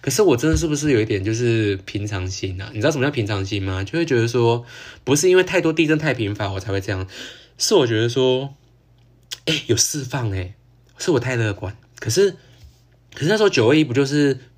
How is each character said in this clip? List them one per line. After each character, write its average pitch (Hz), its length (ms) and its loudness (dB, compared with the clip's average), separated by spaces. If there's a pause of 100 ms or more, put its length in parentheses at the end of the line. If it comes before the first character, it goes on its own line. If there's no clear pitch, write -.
可 - 100 -4
是 - 100 0
我 165 140 6
真 156 160 0
的 156 60 2
是 160 100 0
不 151 80 0
是 147 160 0
有 113 80 4
一 107 60 2
点 101 180 -2
就 110 100 -2
是 113 520 0
平 104 200 -6
常 95 240 -6
心 92 300 -8
啊？ 98 140 -12
你 107 80 -6
知 123 40 0
道 160 60 4
什 147 60 -4
么 127 80 0
叫 147 40 0
平 117 160 -2
常 98 200 -4
心 98 180 -6
吗？ 95 200 -4
就 127 140 -6
会 170 80 0
觉 131 140 0
得 143 80 0
说， 120 380 0 (400)
不 135 100 2
是 180 140 4
因 185 80 6
为 180 60 4
太 180 180 0
多 160 100 0
地 156 160 2
震 156 100 2
太 151 160 -2
频 107 220 -4
繁 98 180 -4
我 98 60 -6
才 98 140 -6
会 98 80 -2
这 104 100 -8
样， 95 160 -4 (500)
是 - 180 0
我 139 120 6
觉 110 120 0
得 117 100 0
说， 131 440 0 (920)
诶， 156 220 -2
有 135 100 2
释 - 260 -2
放 120 280 -4
诶， 92 240 -6 (420)
是 - 140 -2
我 131 80 4
太 127 180 -2
乐 110 160 0
观。 95 220 -10 (240)
可 - 100 -6
是， 185 220 2 (840)
可 - 80 -10
是 143 60 0
那 214 100 2
时 214 60 4
候 196 60 6
九 117 200 4
二 151 60 6
一 156 80 4
不 123 100 -2
就 139 120 2
是 139 320 2 (200)